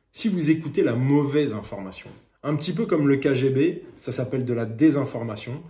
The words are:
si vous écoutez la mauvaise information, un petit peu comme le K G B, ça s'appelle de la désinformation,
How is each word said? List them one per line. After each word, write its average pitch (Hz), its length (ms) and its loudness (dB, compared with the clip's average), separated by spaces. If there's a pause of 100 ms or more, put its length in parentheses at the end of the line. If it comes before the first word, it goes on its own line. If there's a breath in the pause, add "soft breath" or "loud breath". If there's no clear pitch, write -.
(120)
si - 180 -2
vous 170 220 2
écoutez 156 320 0
la 120 140 2
mauvaise 139 580 2
information, 98 560 -12 (320)
un 147 140 -2
petit 175 160 -4
peu 214 120 -2
comme 156 220 2
le 139 100 6
K 135 160 2
G 131 180 2
B, 139 360 0 (140)
ça - 100 -10
s'appelle 127 340 -4
de 120 80 -2
la 117 140 -2
désinformation, 123 1040 0